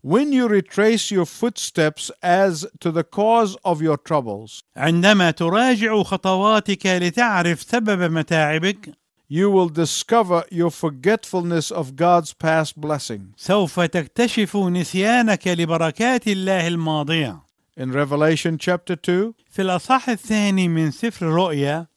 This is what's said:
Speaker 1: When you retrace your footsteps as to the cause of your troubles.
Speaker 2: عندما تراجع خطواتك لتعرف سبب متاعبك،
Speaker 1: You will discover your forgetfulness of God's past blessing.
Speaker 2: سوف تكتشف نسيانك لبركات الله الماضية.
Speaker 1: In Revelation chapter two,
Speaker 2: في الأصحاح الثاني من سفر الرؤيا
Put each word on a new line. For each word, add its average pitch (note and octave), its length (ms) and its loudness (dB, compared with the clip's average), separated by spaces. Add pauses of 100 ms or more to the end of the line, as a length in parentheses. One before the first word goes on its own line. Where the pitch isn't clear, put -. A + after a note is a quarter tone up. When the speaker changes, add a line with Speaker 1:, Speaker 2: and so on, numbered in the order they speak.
Speaker 1:
When B3 300 0
you B3+ 160 2
retrace G#3 640 0
your F3+ 140 2
footsteps - 840 -4 (140)
as F3+ 420 2 (140)
to F3 100 -2
the E3 140 -2
cause G#3+ 520 2 (100)
of E3 160 0
your D#3 160 2
troubles. A#2 640 -6 (160)
Speaker 2:
عندما E3+ 540 4
تراجع G#3+ 720 2
خطواتك G3 840 0
لتعرف F3+ 760 0
سبب G3+ 500 0
متاعبك، D#3+ 760 0 (420)
Speaker 1:
You F#3+ 200 2
will F#3 180 4
discover E3+ 800 0
your E3+ 200 0
forgetfulness E3+ 1000 -2
of C3+ 240 -8
God's E3+ 380 2
past D#3+ 480 -2
blessing. C#3+ 400 -6 (160)
Speaker 2:
سوف F#3 420 0
تكتشف F#3 760 -2
نسيانك G3 920 0
لبركات E3+ 800 0
الله F#3+ 400 0
الماضية. D#3 760 -2 (380)
Speaker 1:
In C3 120 -6
Revelation D3 680 0
chapter F3+ 380 -4
two, G3 380 -2 (160)
Speaker 2:
في - 120 -6
الأصحاح F#3+ 480 0
الثاني G3+ 580 0
من D#3+ 240 0
سفر G3 360 -6
الرؤيا D#3 680 0